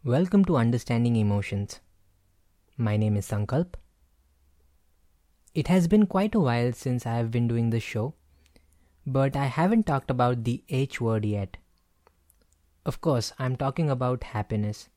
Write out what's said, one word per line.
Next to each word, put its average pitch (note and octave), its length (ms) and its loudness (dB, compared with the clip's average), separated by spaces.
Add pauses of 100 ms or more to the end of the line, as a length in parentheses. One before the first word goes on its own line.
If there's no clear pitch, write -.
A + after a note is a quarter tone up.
Welcome F3 400 4
to F3 140 2
Understanding A#2+ 580 2
Emotions. G2+ 640 -2 (960)
My G#2+ 220 0
name G#2+ 180 2
is G2+ 100 -2
Sankalp. B2+ 460 -2 (1800)
It D3+ 140 -2
has F3 200 4
been G#3 160 6
quite G3 300 -2
a A3 60 4
while A#2+ 340 2
since B2 320 -4
I A#2 80 -2
have A#2 160 -2
been A#2+ 180 0
doing A#2 220 0
this A2+ 120 0
show, A#2 300 -6 (920)
but C3+ 280 0
I C#3 120 -2
haven't F#3+ 400 2
talked C#3 240 -2
about B2 340 0
the A#2+ 240 -4
H C3+ 320 -2
word A2+ 240 0
yet. G2+ 320 -4 (1300)
Of - 160 -6
course, C3 380 0
I'm B2+ 180 -4
talking C#3 320 -2
about B2+ 360 -2
happiness. G#2 720 -6